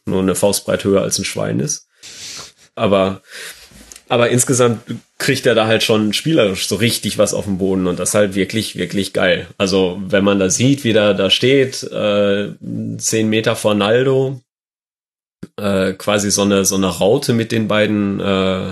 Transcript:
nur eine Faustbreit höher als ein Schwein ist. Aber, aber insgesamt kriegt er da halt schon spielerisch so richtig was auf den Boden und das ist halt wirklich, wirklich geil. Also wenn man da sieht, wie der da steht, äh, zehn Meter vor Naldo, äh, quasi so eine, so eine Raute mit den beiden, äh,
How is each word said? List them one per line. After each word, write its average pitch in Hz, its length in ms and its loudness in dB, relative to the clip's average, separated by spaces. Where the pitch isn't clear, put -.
nur 98 160 -2
eine 92 140 2
Faustbreit 98 500 0
höher 98 160 4
als 107 180 -2
ein 98 60 -4
Schwein - 360 -4
ist. - 280 -6
Aber, 98 480 0
aber 120 200 2
insgesamt 120 540 2
kriegt 131 300 -2
er 120 80 4
da 110 120 2
halt 110 160 2
schon 107 300 2
spielerisch 113 560 0
so 104 80 -2
richtig 110 400 -2
was 104 160 2
auf 98 140 -4
den 98 100 -2
Boden 95 300 0
und 87 120 -2
das 90 120 -4
ist - 40 0
halt 104 200 2
wirklich, 98 420 -2
wirklich 95 380 -4
geil. 90 320 0
Also 95 480 0
wenn 98 200 0
man 101 160 2
da 92 100 2
sieht, 135 340 2
wie 113 80 2
der 104 220 4
da 95 160 0
steht, 127 540 2
äh, 104 680 0
zehn 110 320 0
Meter 110 260 0
vor 107 180 0
Naldo, 131 680 0
äh, 98 380 0
quasi 104 360 -2
so 101 120 2
eine, 101 220 2
so 95 120 0
eine 98 100 2
Raute 95 460 2
mit 113 180 -2
den 110 180 -2
beiden, 104 520 0
äh, 92 40 -4